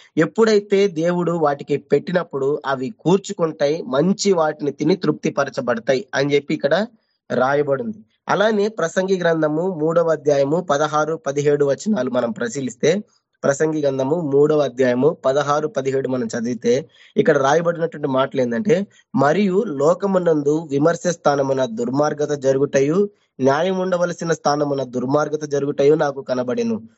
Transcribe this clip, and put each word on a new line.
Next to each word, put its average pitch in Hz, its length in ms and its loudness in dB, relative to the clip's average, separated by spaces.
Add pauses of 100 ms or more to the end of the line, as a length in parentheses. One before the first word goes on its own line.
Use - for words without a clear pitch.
(160)
ఎప్పుడైతే 202 720 2
దేవుడు 170 440 -2
వాటికి 147 440 -2
పెట్టినప్పుడు 147 920 -2
అవి 131 240 -4
కూర్చుకుంటాయి, 156 920 0
మంచి 180 500 0
వాటిని 156 380 0
తిని 156 260 0
తృప్తిపరచబడతాయి 139 1200 -2
అని 143 200 0
చెప్పి 143 200 0
ఇక్కడ 156 320 0 (440)
రాయబడింది. 131 680 0 (300)
అలానే 202 400 2
ప్రసంగి 190 500 -2
గ్రంథము 165 640 0
మూడవ 165 320 2
అధ్యాయము 143 580 0
పదహారు, 151 460 0 (100)
పదిహేడు 147 380 0
వచనాలు 135 460 -2
మనం 120 200 0
పరిశీలిస్తే, 131 720 -2 (420)
ప్రసంగి 156 360 0
గ్రంథము 139 540 -2
మూడవ 151 240 4
అధ్యాయము 131 680 2
పదహారు, 143 440 0
పదిహేడు 135 400 -4
మనం 127 180 -4
చదివితే, 120 640 -2 (280)
ఇక్కడ 160 220 4
రాయబడినటువంటి 160 680 0
మాటలు 135 320 0
ఏంటంటే, 123 460 0 (280)
"మరియు 180 520 2
లోకమునందు 165 1040 0
విమర్శ 147 360 0
స్థానమున 135 580 0
దుర్మార్గత 143 680 -2
జరుగుటయు, 139 800 0 (300)
న్యాయం 156 380 2
ఉండవలసిన 175 540 -2
స్థానమున 143 500 0
దుర్మార్గత 143 640 -2
జరుగుటయు 139 500 2
నాకు 143 280 -2
కనబడెను. 120 760 -4